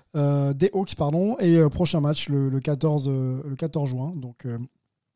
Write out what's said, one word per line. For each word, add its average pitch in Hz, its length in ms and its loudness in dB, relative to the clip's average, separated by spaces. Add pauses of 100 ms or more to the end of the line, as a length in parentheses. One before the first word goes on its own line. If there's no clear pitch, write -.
(160)
euh, 143 380 2
des 151 200 2
Hawks, 190 220 -2
pardon. 170 440 0
Et, 170 180 6
euh, 160 120 6
prochain 160 320 0
match 147 280 0
le, 139 200 2
le 135 100 0
quatorze, 147 480 0
euh, 131 400 -2
le 135 80 -8
quatorze 147 340 -4
juin, 127 260 -6
donc, 123 300 -12
euh, 120 120 -6 (580)